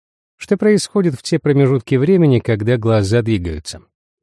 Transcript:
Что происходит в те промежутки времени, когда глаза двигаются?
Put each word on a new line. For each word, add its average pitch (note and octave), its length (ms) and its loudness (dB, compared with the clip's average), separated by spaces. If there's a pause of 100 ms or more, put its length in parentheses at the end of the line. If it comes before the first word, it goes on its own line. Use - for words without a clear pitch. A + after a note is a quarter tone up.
(380)
Что - 200 -4
происходит G3+ 580 0
в - 60 -16
те - 160 -2
промежутки C#3 580 0
времени, D3 440 2
когда A2+ 380 -2
глаза A2 440 0
двигаются? F2 640 -6 (400)